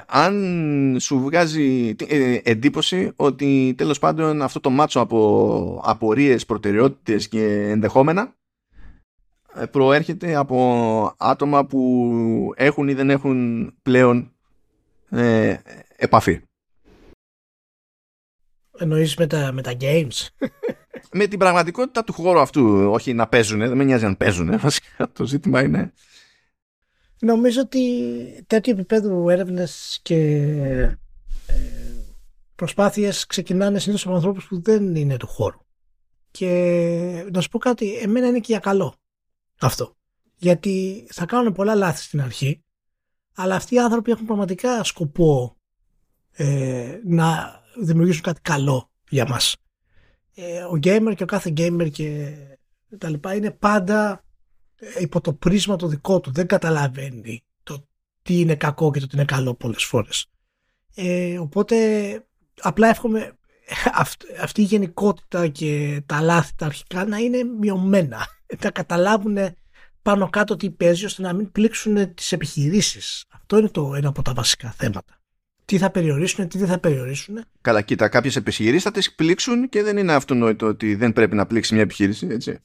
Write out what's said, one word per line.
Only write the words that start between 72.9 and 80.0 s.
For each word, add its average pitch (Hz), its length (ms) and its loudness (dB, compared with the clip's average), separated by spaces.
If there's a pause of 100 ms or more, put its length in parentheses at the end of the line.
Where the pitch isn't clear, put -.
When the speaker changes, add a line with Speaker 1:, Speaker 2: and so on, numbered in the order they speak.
Speaker 2:
Αυτό - 300 0
είναι 214 100 4
το, 139 260 -4
ένα 143 140 -2
από 139 140 -4
τα 135 100 2
βασικά 123 380 -4
θέματα. - 480 -8 (460)
Τι 196 140 0
θα 185 120 2
περιορίσουνε, 175 560 -2
τι 175 120 -8
δεν 190 100 0
θα 180 100 0
περιορίσουνε. 143 680 -4 (160)
Speaker 1:
Καλά, 110 220 2
κοίτα, 107 260 0
κάποιες 123 280 0
επιχειρήσεις 113 460 0
θα 226 80 -2
τις - 240 -4
πλήξουν 240 540 0
και 262 140 0
δεν 208 140 0
είναι 196 160 2